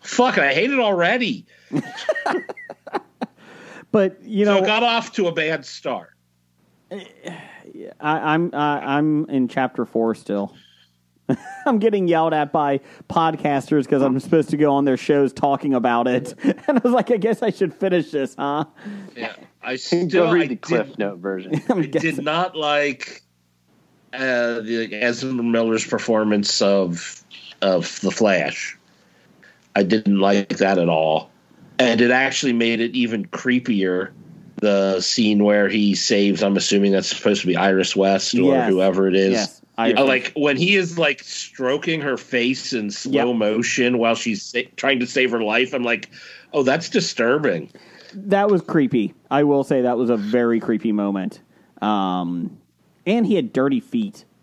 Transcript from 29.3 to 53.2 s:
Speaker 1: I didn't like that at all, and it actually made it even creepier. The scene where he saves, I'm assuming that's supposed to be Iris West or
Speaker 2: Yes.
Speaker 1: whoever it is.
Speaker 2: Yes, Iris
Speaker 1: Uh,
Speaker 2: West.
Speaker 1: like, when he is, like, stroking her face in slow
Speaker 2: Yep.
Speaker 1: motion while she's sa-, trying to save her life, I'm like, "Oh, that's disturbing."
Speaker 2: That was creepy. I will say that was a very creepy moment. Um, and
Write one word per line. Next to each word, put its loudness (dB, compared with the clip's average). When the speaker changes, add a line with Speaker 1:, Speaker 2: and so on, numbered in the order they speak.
Speaker 1:
I 4
didn't 2
like 2
that 2
at 2
all, 2
and 4
it 4
actually 0
made 0
it -2
even -2
creepier. -2
The 2
scene 2
where 4
he 2
saves, 0
I'm 2
assuming 2
that's 0
supposed 0
to -4
be 2
Iris 2
West 2
or 4
Speaker 2:
Yes. 2
Speaker 1:
whoever 2
it 2
is. 4
Speaker 2:
Yes, -2
Iris 0
Speaker 1:
Uh, 4
Speaker 2:
West. 2
Speaker 1:
like, -2
when 0
he 2
is, -2
like, 0
stroking -4
her -2
face -2
in -4
slow 0
Speaker 2:
Yep. 0
Speaker 1:
motion 0
while 2
she's -4
sa-, -6
trying 0
to -2
save 0
her -2
life, 0
I'm -4
like, -4
"Oh, 2
that's 0
disturbing." 0
Speaker 2:
That 2
was 4
creepy. 0
I 4
will 2
say 0
that 2
was 0
a 2
very 0
creepy -2
moment. -2
Um, -2
and 0